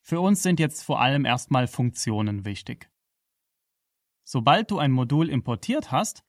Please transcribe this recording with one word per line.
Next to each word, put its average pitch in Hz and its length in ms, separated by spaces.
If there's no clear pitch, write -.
Für 165 200
uns 196 220
sind 175 180
jetzt 151 240
vor - 160
allem 135 240
erstmal 127 420
Funktionen 107 800
wichtig. - 440
Sobald 139 480
du 196 80
ein 143 140
Modul 131 360
importiert 135 640
hast 165 380